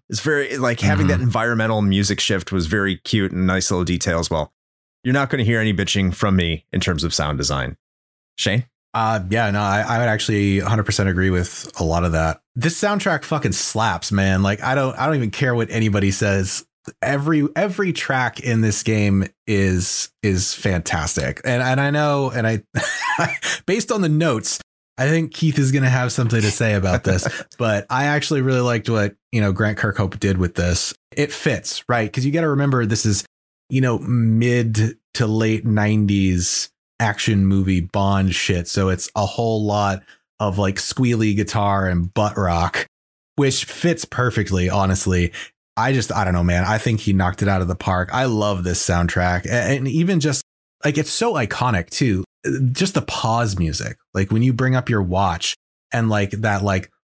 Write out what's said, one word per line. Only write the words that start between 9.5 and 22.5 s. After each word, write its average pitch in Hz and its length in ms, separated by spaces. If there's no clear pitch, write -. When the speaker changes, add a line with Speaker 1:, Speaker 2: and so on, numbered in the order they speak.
Speaker 2:
no, 104 100
I, 104 200
I 113 180
would 120 80
actually 101 520
a 87 60
hundred 110 200
percent 101 240
agree 92 200
with 90 500
a 87 40
lot 82 200
of 85 100
that. 80 280
This 156 260
soundtrack 202 420
fucking 135 280
slaps, 104 600
man. 95 300
Like, 101 220
I 127 120
don't, 131 220
I 127 80
don't 156 100
even 120 160
care 131 220
what 117 160
anybody 104 420
says. 98 540
Every, 143 520
every 190 380
track 127 460
in 113 220
this 110 200
game 101 460
is, 95 640
is 92 320
fantastic. 80 920
And, 127 160
and 131 180
I 139 120
know, 143 400
and 113 160
I, 110 160